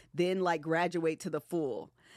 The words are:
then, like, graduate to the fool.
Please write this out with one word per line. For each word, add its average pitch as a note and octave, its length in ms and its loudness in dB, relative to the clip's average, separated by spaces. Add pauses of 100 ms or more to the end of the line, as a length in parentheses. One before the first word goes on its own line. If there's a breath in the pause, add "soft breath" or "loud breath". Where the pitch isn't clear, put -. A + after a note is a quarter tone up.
(140 loud breath)
then, F#3 280 2
like, E3+ 200 2
graduate E3 600 0
to F3+ 80 -6
the D3+ 100 -2
fool. C3+ 520 -4 (260 loud breath)